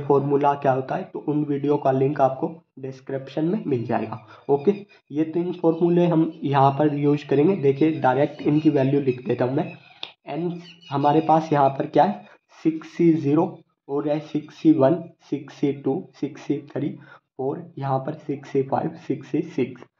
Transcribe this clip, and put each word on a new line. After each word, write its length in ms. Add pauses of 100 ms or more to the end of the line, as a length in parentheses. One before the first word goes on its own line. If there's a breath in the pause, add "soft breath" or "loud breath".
formula 500
क्या 160
होता 240
है, 100
तो 160
उन 240
video 320
का 140
link 300
आपको 260 (320)
description 680
में 200
मिल 200
जाएगा। 400 (240 loud breath)
ओके, 220 (400 soft breath)
ये 140
तीन 280
formula 540
हम 280
यहाँ 360
पर 240
यूज़ 320
करेंगे। 300
देखिए 440
direct 420
इनकी 280
value 300
लिख 260
देता 180
हूँ 100
मैं। 160 (560 loud breath)
एन 240 (380)
हमारे 380
पास 260
यहाँ 180
पर 160
क्या 160
है, 240 (380 loud breath)
सिक्स 240
सी 240
ज़ीरो 320 (440)
और 200
है 120
सिक्स 340
सी 180
वन, 300 (180)
सिक्स 320
सी 220
टू, 180 (220)
सिक्स 260
सी 160 (100)
थ्री 300 (420 loud breath)
और 380
यहाँ 220
पर 180
सिक्स 320
सी 140
फ़ाइव, 340
सिक्स 300
सी 160
सिक्स 400 (160)